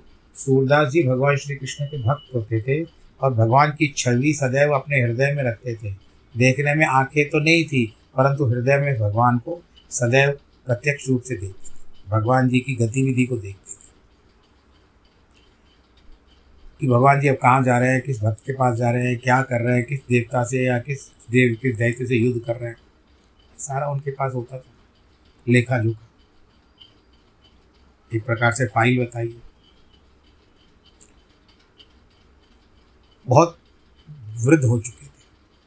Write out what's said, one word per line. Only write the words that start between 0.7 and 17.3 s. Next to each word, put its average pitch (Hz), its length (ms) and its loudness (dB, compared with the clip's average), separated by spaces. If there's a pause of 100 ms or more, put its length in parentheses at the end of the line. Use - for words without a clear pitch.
जी 156 140 2
भगवान 135 340 2
श्री 139 200 -8
कृष्ण 139 300 -10
के 143 160 -10
भक्त 127 320 -4
होते 113 280 -4
थे 147 260 -4 (340)
और 135 120 0
भगवान 120 360 4
की 147 260 -2
छवि 127 380 0
सदैव 143 400 2
अपने 139 280 -2
हृदय 123 320 0
में 143 100 -4
रखते 120 300 -6
थे। 110 220 -10 (400)
देखने 131 380 2
में 156 120 4
आंखें 139 440 0
तो 160 80 0
नहीं 160 260 2
थी, 127 320 -2 (200)
परंतु 139 280 2
हृदय 123 320 2
में 143 240 -2
भगवान 117 380 2
को 170 240 -8 (280)
सदैव 135 480 2 (280)
प्रत्यक्ष 139 420 -4
रूप 127 140 0
से 127 140 -8
देखते 95 340 -12
थे, - 400 -12
भगवान 123 380 2
जी 127 120 2
की 135 140 -6
गतिविधि 123 520 0
को 123 100 -6
देखते 98 360 -14
थे - 180 -20 (3000)
कि 139 80 0
भगवान 135 320 4
जी 143 80 2
अब 135 60 4